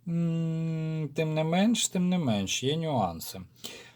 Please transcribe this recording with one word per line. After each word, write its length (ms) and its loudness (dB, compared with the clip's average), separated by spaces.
М, 1040 -2
тим 200 0
не 100 2
менш, 440 4
тим 200 2
не 100 4
менш, 460 0
є 120 2
нюанси. 640 -2